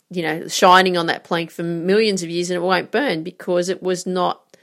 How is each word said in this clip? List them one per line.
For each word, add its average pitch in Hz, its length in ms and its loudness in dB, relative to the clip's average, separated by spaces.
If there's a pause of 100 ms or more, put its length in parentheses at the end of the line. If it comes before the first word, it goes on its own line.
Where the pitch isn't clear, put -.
you 180 120 -6
know, 156 260 -6
shining 185 500 6
on 170 100 0
that - 160 -4
plank 170 280 -4
for 175 120 -8
millions 185 600 0
of 165 60 -10
years, 175 200 -4
and 180 80 -4
it 175 80 -4
won't 185 260 -2
burn 214 320 -2
because 180 460 -4
it 180 120 -6
was 180 240 -4
not 180 360 -2 (220)